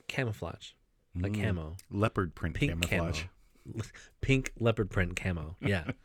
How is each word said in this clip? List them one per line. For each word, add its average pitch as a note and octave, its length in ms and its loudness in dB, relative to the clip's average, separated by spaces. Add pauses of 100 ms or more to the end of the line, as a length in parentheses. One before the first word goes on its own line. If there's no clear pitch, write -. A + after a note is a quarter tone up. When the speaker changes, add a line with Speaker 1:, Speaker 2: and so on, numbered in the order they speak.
Speaker 1:
camouflage, - 640 -4 (500)
like G2 140 0
Speaker 2:
Mm. G#2 100 0
Speaker 1:
camo. F2 340 0 (140)
Speaker 2:
Leopard G2+ 440 2
print E2 200 -2
Speaker 1:
Pink D3 160 2 (160)
Speaker 2:
camouflage. E2 360 0
Speaker 1:
camo. F2 60 -10 (460)
Le-, G#2+ 80 -4 (380)
pink C3+ 380 2
leopard A2+ 300 4
print F2+ 260 2
camo. E2 460 -2
Yeah. F#2+ 300 0 (140)